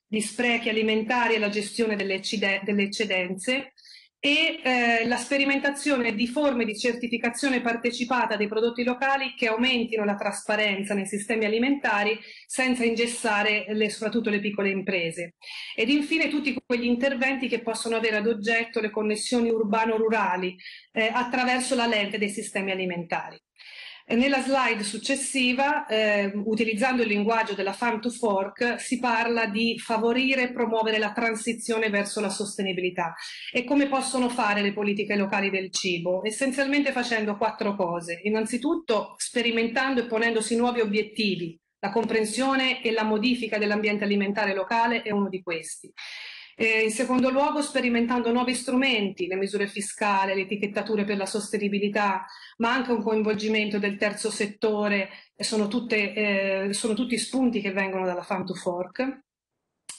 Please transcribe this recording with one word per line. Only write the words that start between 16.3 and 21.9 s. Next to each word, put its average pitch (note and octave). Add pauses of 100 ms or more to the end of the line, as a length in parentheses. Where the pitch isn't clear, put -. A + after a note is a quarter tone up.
quegli A#3+
interventi C4
che A#3
possono A3+
avere A3
ad G#3
oggetto A3+
le G#3+
connessioni G#3+
urbano-rurali, G#3+ (340)
eh, A3
attraverso B3
la A#3
lente G#3